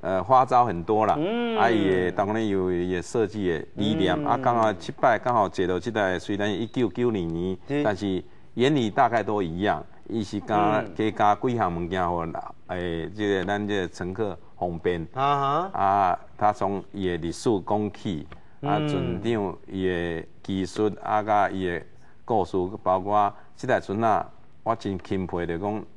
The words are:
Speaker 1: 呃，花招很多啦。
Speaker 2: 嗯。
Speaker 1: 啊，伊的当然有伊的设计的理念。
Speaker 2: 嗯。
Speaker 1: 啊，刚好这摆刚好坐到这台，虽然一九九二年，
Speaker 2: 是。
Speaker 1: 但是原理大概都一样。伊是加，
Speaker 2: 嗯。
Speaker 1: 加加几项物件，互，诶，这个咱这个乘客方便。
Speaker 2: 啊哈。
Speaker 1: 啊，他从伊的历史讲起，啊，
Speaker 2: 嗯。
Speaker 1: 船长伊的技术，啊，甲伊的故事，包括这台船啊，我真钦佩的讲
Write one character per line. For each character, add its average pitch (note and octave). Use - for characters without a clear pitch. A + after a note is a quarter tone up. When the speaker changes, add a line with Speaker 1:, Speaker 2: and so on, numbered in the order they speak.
Speaker 1:
呃， F#2
花 B2+
招 B2
很 E2+
多 G#2+
啦。 F#2+
Speaker 2:
嗯。 A3+
Speaker 1:
啊， A#2
伊 G#2
的 F2+
当 G2+
然 A2
有 F#2+
伊 F2+
的 F2
设 A2
计 G2
的 D#2+
理 G#2
念。 -
Speaker 2:
嗯。 D3
Speaker 1:
啊， A#2
刚 B2
好 A2
这 -
摆 A#2
刚 B2
好 G#2+
坐 F2+
到 F2+
这 A2
台， G2
虽 G2+
然 G#2
一 G#2
九 A#2+
九 B2
二 -
年， F2
Speaker 2:
是。 D3
Speaker 1:
但 G#2
是 F#2+
原 C3
理 A#2
大 B2
概 A2
都 G#2
一 E2+
样。 E2+
伊 A2+
是 G#2
加， G#2
Speaker 2:
嗯。 G#2
Speaker 1:
加 G#2+
加 G#2
几 B2
项 F#2+
物 E2+
件， F2+
互， E2+
诶， F2
这 G#2
个 F#2+
咱 G#2
这 G2+
个 F2
乘 F2+
客 F#2+
方 F2
便。 F2
Speaker 2:
啊 C#3+
哈。 -
Speaker 1:
啊， G2
他 G#2+
从 G2
伊 G2
的 F2
历 E2
史 -
讲 G#2
起， D#2
啊， C#3
Speaker 2:
嗯。 D3+
Speaker 1:
船 G2+
长 G#2
伊 F#2+
的 E2+
技 F#2+
术， G#2+
啊， G#2+
甲 G#2
伊 F#2+
的 E2+
故 A2+
事， -
包 F#2
括 G2+
这 -
台 A#2+
船 G2+
啊， G#2
我 A2+
真 G2
钦 F#2+
佩 F2
的 E2+
讲 G#2